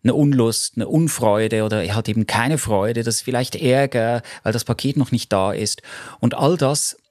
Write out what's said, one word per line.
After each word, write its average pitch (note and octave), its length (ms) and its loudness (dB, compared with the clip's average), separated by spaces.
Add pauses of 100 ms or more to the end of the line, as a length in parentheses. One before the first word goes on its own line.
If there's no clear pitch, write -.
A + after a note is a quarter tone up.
eine A#2+ 100 4
Unlust, C3 640 2
eine G#2+ 100 -2
Unfreude A2 760 2
oder G#2 300 -2
halt A2 140 -2
eben A2 200 0
keine C3+ 300 0
Freude, A2+ 460 0
das A2+ 120 -2
ist - 60 -4
vielleicht B2 340 -4
Ärger, B2+ 680 0 (220)
weil G#2+ 100 0
das A2+ 100 -2
Paket C3 320 -2
noch C3+ 160 0
nicht - 220 -2
da F#2+ 180 2
ist. - 300 -4 (380)
Und - 140 0
all D3 240 2
das D3 400 -2 (140)